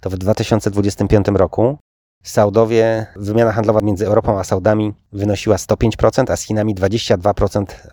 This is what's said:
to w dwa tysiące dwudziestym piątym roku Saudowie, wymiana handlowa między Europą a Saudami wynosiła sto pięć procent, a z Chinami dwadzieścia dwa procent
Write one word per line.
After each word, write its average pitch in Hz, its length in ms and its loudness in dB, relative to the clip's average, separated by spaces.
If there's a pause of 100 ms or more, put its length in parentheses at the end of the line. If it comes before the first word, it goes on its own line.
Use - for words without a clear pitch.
to 92 100 -8
w 95 60 -6
dwa 95 180 0
tysiące 110 360 0
dwudziestym 101 380 -2
piątym 101 280 2
roku 110 420 0 (440)
Saudowie, 113 840 2 (100)
wymiana 104 360 0
handlowa 107 280 2
między 101 260 -2
Europą 107 320 0
a 92 60 -6
Saudami 107 500 0 (180)
wynosiła 101 460 -2
sto - 180 -2
pięć 113 200 0
procent, 113 340 0
a 92 60 0
z - 60 -8
Chinami 107 320 -2
dwadzieścia 98 420 0
dwa 98 180 0
procent 104 420 -2 (160)